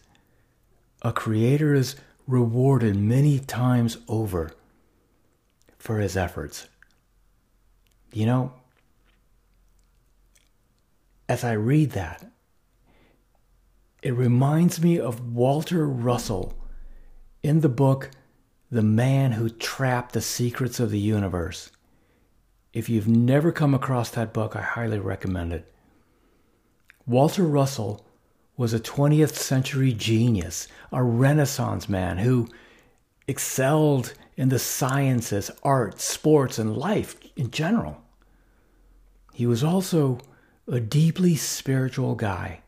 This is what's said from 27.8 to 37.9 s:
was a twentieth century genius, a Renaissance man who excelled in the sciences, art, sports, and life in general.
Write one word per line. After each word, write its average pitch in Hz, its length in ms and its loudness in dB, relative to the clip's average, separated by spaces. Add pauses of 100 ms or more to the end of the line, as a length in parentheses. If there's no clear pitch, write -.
was 117 160 -2
a 113 80 0
twentieth 147 560 2
century 131 560 0
genius, 107 720 0 (240)
a 135 120 -2
Renaissance 123 880 0
man 90 260 -2
who 120 320 0 (800)
excelled 139 880 0 (240)
in 131 100 2
the 131 100 2
sciences, 131 920 -2 (140)
art, 127 360 0
sports, 143 600 2
and 110 160 -2
life 143 400 -4 (180)
in 123 160 -6
general. 160 500 -4 (1300)